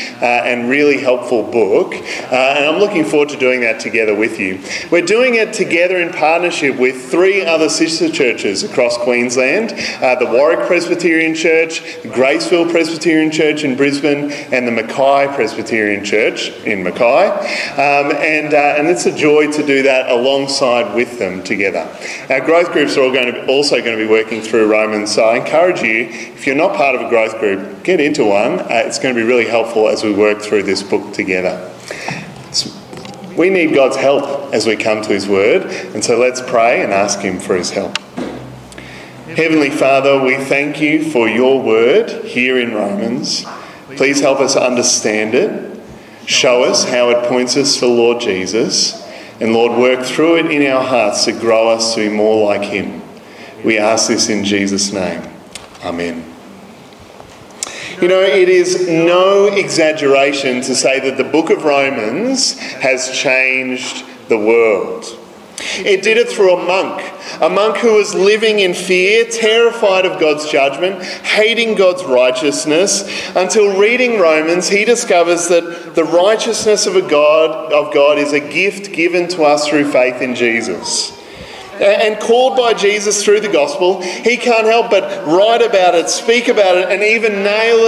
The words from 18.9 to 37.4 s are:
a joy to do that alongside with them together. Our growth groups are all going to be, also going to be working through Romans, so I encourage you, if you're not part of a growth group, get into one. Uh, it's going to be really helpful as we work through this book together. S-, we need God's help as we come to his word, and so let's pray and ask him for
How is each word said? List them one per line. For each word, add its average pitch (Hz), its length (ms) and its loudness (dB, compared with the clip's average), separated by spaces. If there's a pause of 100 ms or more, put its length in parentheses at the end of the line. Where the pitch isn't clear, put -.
a 165 100 -4
joy 151 140 2
to 151 340 2
do 135 160 2
that 131 300 2
alongside 127 840 0
with 120 240 -2
them 92 240 -4
together. 92 480 -4 (400)
Our 139 120 0
growth 170 320 2
groups 185 240 0
are 143 40 4
all 131 120 2
going 123 200 0
to - 120 -8
be, - 20 -4
also 135 340 2
going 117 160 -4
to 110 80 -2
be 107 60 2
working 110 300 2
through 110 280 2
Romans, 107 400 0
so - 140 2
I 113 140 4
encourage 175 440 0
you, 113 280 0
if - 360 -14
you're 135 120 0
not 185 180 0
part 139 200 0
of 117 60 -4
a 113 60 -6
growth 113 320 0
group, 98 420 -4
get 175 200 0
into 147 240 0
one. 110 340 0
Uh, 117 260 -2
it's - 140 -6
going 127 160 -2
to 117 60 0
be 113 40 0
really 117 220 2
helpful 110 400 0
as - 160 0
we 107 100 0
work 104 280 2
through 104 220 0
this 95 200 -2
book 98 300 -4
together. 92 580 -4 (800)
S-, - 280 -8 (600)
we 175 120 2
need 170 240 0
God's 135 220 2
help - 580 -2
as 110 140 0
we 110 80 2
come 110 260 -2
to 107 120 -2
his 98 160 -4
word, 110 360 2 (300)
and 107 80 -2
so 117 160 2
let's 123 220 0
pray 123 420 2
and 110 80 -2
ask 101 280 0
him 92 200 -4
for 98 160 -2